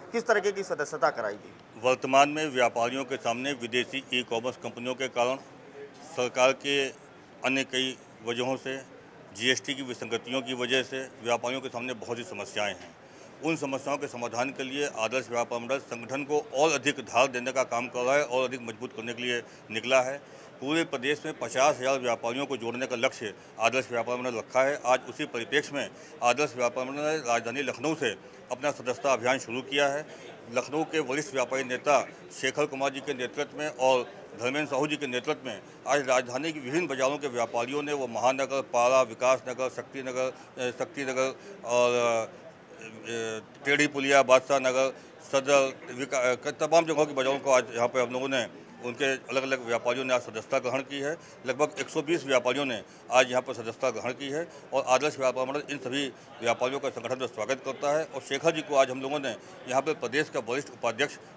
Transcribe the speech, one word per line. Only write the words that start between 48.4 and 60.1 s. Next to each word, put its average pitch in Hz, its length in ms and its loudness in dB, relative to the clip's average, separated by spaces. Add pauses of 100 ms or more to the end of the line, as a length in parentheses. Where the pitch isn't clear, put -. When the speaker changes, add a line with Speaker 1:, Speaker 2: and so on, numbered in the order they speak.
Speaker 2:
उनके 123 200 -2
अलग-अलग 131 640 0
व्यापारियों 120 380 0
ने 127 100 2
आज 123 60 4
सदस्यता 113 380 -2
ग्रहण 123 200 -2
की 139 220 -6
है। 147 160 -4 (300)
लगभग 135 240 2 (100)
एक 135 80 -6
सौ 160 140 -2
बीस 147 220 0
व्यापारियों 127 400 2
ने 113 180 -4 (300)
आज 127 180 8
यहाँ 127 120 2
पर 127 120 -6
सदस्यता 113 360 -4
ग्रहण 110 220 -4
की 139 160 -8
है 156 200 -4 (240)
और 131 140 0
आदर्श 131 320 4
व्यापार 127 280 0
मंडल 143 240 -4
इन 143 80 -6
सभी 131 300 -2 (340)
व्यापारियों 123 380 0
का 135 80 -2
संगठन 117 260 -6
का 127 120 -4
स्वागत 113 380 -4
करता 143 340 0
है। 160 60 0
और 135 160 -10
शेखर 139 300 0
जी 156 100 0
को 143 160 -2
आज 135 140 6
हम 131 120 -6
लोगों 139 180 -2
ने 123 160 -4 (320)
यहाँ 131 140 4
पर 151 100 0
प्रदेश 139 360 -2